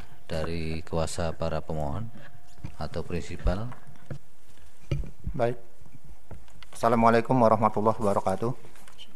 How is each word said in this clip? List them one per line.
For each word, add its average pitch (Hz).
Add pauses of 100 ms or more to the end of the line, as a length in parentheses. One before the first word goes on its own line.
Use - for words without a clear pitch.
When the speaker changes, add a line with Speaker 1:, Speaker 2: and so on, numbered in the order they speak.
(300)
Speaker 1:
dari 80
kuasa 82
para 80
pemohon 80 (640)
atau 78
prinsipal. 90 (1600)
Speaker 2:
Baik. 123 (1200)
Assalamualaikum 117
warahmatullahi 110
wabarakatuh. 104 (600)